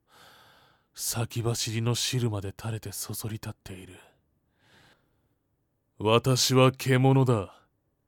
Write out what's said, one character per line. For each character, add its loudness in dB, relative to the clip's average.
う、 -20
先 -4
走 -2
り -2
の 0
汁 -2
ま -4
で -10
垂 -8
れ -8
て -12
そ -10
そ -8
り -6
立 -12
っ -12
て -16
い -16
る。 -20
私 2
は 6
獣 4
だ。 0